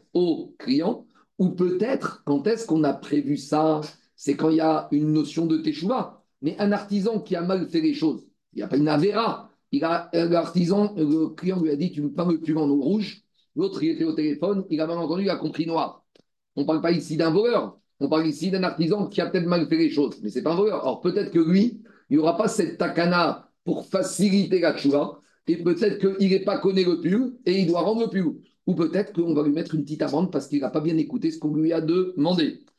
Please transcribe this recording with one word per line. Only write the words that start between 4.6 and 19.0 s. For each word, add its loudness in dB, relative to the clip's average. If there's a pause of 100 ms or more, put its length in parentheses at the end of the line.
a 2
une 2
notion 0
de 2
teshuva. -4 (200)
Mais -4
un 2
artisan -2
qui -6
a -2
mal -2
fait 0
les 2
choses, -2 (280)
il -14
n'y -6
a -8
pas -2
une 2
avéra. 0 (220)
Il 0
a, -2
euh, 2
l'artisan, 2
euh, 0
le 2
client -4
lui 0
a -2
dit, « -2
Tu -6
me -4
parles 0
plus -2
en 2
eau 2
rouge. » -2 (320)
L'autre, -2
il 2
était -2
au 0
téléphone, -2
il -2
a -2
mal -4
entendu, -2
il 0
a 0
compris -4
noir. -4 (540)
On 0
ne -4
parle 0
pas 2
ici -2
d'un 2
voleur, 0 (220)
on -2
parle 2
ici -4
d'un 0
artisan 0